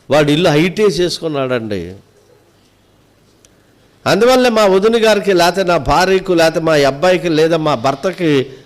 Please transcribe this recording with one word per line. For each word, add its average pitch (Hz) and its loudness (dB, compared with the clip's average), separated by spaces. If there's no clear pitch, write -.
వాడు 147 2
ఇల్లు 165 2
హైట్ 160 0
వేసేసుకున్నాడండి, 131 -4
అందువల్లే 247 2
మా 220 2
వదిన 214 2
గారికి, 202 0
లేకపోతే 175 0
నా 175 0
భార్యకు, 180 0
లేకపోతే 165 0
మా 160 0
అబ్బాయికి, 156 0
లేదా 160 2
మా 151 -2
భర్తకి 139 -2